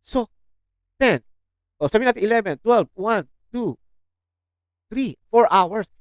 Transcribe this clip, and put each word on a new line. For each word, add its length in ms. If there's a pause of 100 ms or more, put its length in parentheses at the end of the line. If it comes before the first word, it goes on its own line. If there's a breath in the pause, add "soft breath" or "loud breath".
So, 260 (680)
ten. 240 (560)
O, 80
sabihin 240
natin 160
eleven, 320
twelve, 400
one, 320 (240)
two, 240 (1120)
three, 240 (160)
four 240
hours. 480